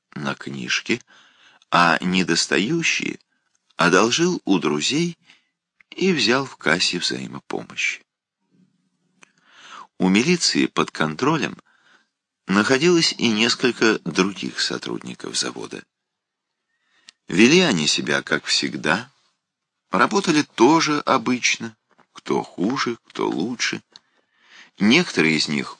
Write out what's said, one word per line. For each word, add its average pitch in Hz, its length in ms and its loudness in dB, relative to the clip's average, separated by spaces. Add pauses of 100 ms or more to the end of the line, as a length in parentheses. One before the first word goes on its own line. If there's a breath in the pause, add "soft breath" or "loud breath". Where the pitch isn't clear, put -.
(160)
на 71 180 -6
книжке, 67 680 -6 (680 soft breath)
а 85 320 4
недостающие 92 1160 0 (580)
одолжил 117 680 2
у 95 160 2
друзей 117 580 -2 (720 soft breath)
и 190 200 0
взял 131 340 0
в - 120 -16
кассе 85 420 0
взаимопомощи. - 1040 -8 (2000 loud breath)
У 92 100 2
милиции 113 560 2
под - 260 -2
контролем 90 680 -2 (920 soft breath)
находилось 135 680 4
и 117 120 2
несколько 113 680 2
других 85 600 -4
сотрудников - 760 -8
завода. 57 460 -8 (1400 soft breath)
Вели 123 340 6
они 90 260 0
себя, 69 340 -2
как - 240 -2
всегда, 76 680 -2 (800)
работали 151 520 2
тоже 147 580 2
обычно, 120 760 -2 (380)
кто - 280 -4
хуже, 120 640 -4
кто - 240 -4
лучше. 107 520 -4 (1000 soft breath)
Некоторые 95 580 2
из 73 100 -2
них 71 320 -6